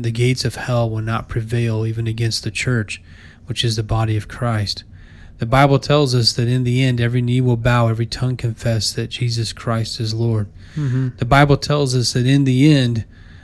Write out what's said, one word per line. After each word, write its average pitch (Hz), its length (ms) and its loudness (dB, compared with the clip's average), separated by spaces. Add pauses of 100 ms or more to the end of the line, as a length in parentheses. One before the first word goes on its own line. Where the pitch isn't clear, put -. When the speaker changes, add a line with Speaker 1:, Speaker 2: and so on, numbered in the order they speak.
Speaker 1:
the 117 80 -2
gates 123 360 0
of 113 80 -4
hell 120 340 -2
will 110 140 -4
not 113 260 -4
prevail 113 560 -2
even 113 220 -4
against 113 360 -4
the 110 80 -6
church, - 520 -4 (420)
which - 200 -4
is 113 120 0
the 110 60 -4
body 110 340 -2
of 104 120 -6
Christ. 107 560 -4 (520)
The - 80 -6
Bible 135 340 4
tells 147 360 2
us 120 180 2
that 120 160 -2
in 127 160 0
the 123 180 2
end, 123 200 2
every 120 180 0
knee 123 220 0
will 123 160 2
bow, 120 300 4
every 113 180 -2
tongue 127 320 -4
confess 113 540 -2
that 117 160 -6
Jesus 117 440 -4
Christ 113 480 -4
is 110 140 -2
Lord. 113 340 0 (260)
Speaker 2:
Mm-hmm. 131 340 -2 (100)
Speaker 1:
The 123 80 -2
Bible 139 320 6
tells 147 360 0
us 123 200 0
that 123 100 -2
in 139 200 4
the 131 280 4
end, 120 320 2 (400)